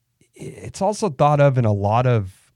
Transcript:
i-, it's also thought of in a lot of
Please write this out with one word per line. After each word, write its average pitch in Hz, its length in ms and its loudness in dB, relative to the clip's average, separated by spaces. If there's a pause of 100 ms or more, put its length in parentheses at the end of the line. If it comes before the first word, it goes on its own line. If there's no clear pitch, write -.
(220)
i-, - 200 -20
it's - 400 -12
also 202 280 -2
thought 147 300 2
of 139 180 4
in 127 60 2
a 107 80 2
lot 104 340 0
of 110 500 -2